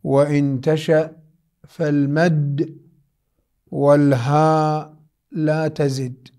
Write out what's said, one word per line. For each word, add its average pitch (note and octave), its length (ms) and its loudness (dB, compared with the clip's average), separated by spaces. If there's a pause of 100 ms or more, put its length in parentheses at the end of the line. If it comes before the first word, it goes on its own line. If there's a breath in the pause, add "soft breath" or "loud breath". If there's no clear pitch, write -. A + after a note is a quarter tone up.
وإن C#3+ 560 0
تشأ D#3 560 0 (520)
فالمد D3 1080 -2 (920)
والها D3 1200 2 (360)
لا D#3 380 -2
تزد. C3+ 600 -4 (100)